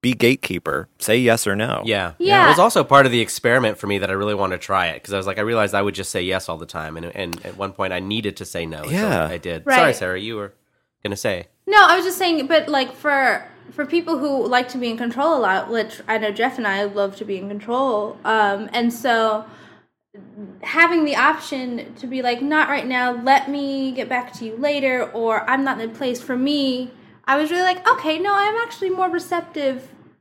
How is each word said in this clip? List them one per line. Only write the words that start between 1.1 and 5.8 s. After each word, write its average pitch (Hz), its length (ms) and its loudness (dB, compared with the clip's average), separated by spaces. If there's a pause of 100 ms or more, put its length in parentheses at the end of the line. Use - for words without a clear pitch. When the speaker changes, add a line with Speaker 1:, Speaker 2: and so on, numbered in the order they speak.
Speaker 1:
yes 117 300 4
or 101 80 0
no. 107 300 -2
Speaker 2:
Yeah. 98 340 -2
Speaker 3:
Yeah. 381 280 6
Speaker 2:
It - 20 8
was - 100 6
also 196 240 6
part 139 240 6
of 123 60 2
the 120 80 2
experiment 117 580 2
for - 80 -8
me 101 120 0
that 92 120 -2
I 95 40 -2
really 104 200 0
wanted 95 260 -2
to - 60 -14
try 92 220 0
it, 76 160 -6
'cause 98 100 -6
I - 20 0
was 95 120 -4
like, 95 100 -4
I 107 40 0
realized 107 340 0
I 101 60 2